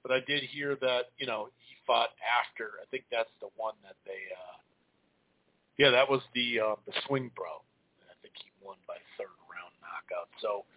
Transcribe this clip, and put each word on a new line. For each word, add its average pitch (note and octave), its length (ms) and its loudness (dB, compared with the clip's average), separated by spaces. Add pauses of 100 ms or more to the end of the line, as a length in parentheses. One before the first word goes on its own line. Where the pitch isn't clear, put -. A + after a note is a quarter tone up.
but B2+ 100 0
I C3 140 6
did C#3+ 180 2
hear C#3+ 360 -4
that, B2 380 0
you C3+ 80 -6
know, A2 220 -4 (100)
he - 180 -20 (100)
fought A#2 240 4 (300)
after. G#2+ 400 -8
I - 100 -18
think B2+ 200 -6
that's A2+ 300 0
the G#2 160 -12
one A2 260 -4
that G2 140 -20 (100)
they, F#2+ 260 -10
uh, F#2 240 -14 (1200)
yeah, C#3 120 8
that C3 180 6
was C3+ 120 4 (140)
the, A#2+ 260 2
uh, G#2+ 140 2 (120)
the G2 60 -12 (140)
Swing C3 280 0
Bro. E2 280 -10 (420)
I G2+ 160 -20
think - 160 -20
he - 140 -18 (140)
won F#2+ 120 -14 (100)
by G2+ 100 -10 (220)
third G2 160 -10 (160)
round F#2 300 -16
knockout. - 480 -8 (120)
So, G#2 240 -2 (120)